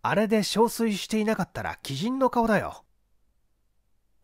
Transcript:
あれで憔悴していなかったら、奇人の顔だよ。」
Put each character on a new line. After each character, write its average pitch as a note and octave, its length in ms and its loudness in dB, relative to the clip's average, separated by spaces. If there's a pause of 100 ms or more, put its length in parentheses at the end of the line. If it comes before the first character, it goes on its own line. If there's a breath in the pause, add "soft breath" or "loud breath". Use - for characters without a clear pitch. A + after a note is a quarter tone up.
あ A#2+ 120 0
れ G#3+ 120 2
で G#3+ 120 2
憔 G#3 260 2
悴 A3+ 280 0
し F3+ 140 -6
て A3 120 0
い G#3+ 60 0
な A3 100 0
か F3+ 80 -4
っ - 80 -8
た A2 120 -10
ら、 E2 180 -6
奇 C3+ 140 -6
人 A#3 240 -4
の B3+ 100 4
顔 A#3 180 2
だ G#3 120 4
よ。」 - 240 -8 (1400)